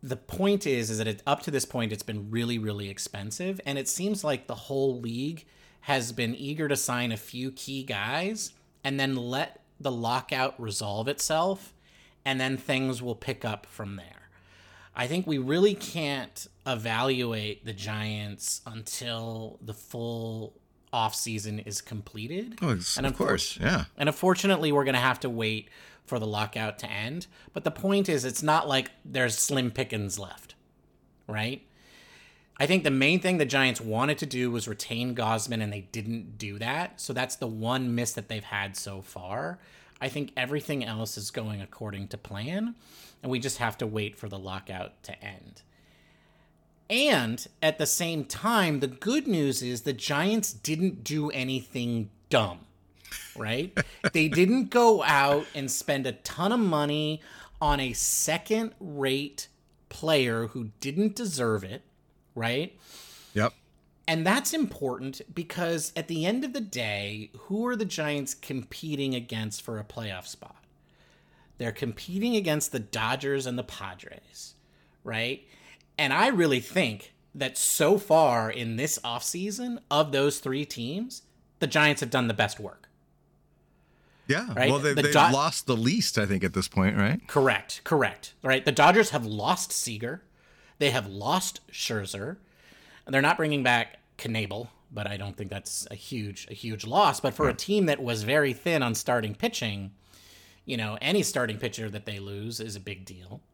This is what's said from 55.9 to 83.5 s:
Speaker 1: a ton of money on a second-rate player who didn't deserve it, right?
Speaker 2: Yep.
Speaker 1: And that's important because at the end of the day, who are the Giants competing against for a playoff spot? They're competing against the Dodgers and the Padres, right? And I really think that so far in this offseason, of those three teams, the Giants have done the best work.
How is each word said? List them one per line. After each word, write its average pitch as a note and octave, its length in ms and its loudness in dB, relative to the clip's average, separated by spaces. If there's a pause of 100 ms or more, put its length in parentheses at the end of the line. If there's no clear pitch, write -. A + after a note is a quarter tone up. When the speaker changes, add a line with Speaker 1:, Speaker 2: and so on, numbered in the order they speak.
Speaker 1:
a B2+ 60 0
ton F3 400 -2
of A#3+ 80 2
money D3+ 600 2 (400)
on D3 180 4
a B2+ 140 -2
second-rate D3+ 1500 -2 (420)
player B2 580 2
who A2+ 220 -8 (120)
didn't G3 340 0
deserve C3 480 0
it, F#2+ 180 -12 (540)
right? A#2+ 420 -2 (560)
Speaker 2:
Yep. G#2 200 4 (540)
Speaker 1:
And D#3+ 200 2
that's C4+ 260 2
important C3+ 680 -2 (120)
because E3+ 600 -2
at D#3+ 140 -6
the E3 160 0
end A#3 180 2
of C4+ 80 -6
the C#4 80 -6
day, G#2+ 720 -4 (120)
who G#3+ 220 -2
are B3 120 0
the G#3 80 0
Giants D3 480 -2
competing C#3 800 -4
against A2 460 -6
for A2+ 180 -8
a G#2 60 -8
playoff G2+ 420 -8
spot? - 300 -18 (1000)
They're A#2 140 -2
competing F#3 640 -2
against D#3+ 380 2
the C3 60 0
Dodgers C3 640 0
and B2 120 -4
the B2 60 -4
Padres, - 920 -14 (500)
right? A#2 420 -2 (500)
And C#3+ 140 2
I F3 160 6
really E3 320 4
think A#2 540 -2 (200)
that C3+ 240 -6
so D#3+ 400 6
far C3+ 540 6
in A#2 240 -4
this C#3 300 -2
offseason, G3 720 -4 (120)
of D3 220 4
those C#3 280 2
three C#3 260 -2
teams, D#3 560 -8 (380)
the - 80 2
Giants D3+ 340 6
have C3 80 -4
done B2 180 4
the A2+ 60 2
best G#2+ 260 2
work. - 300 -12 (1400)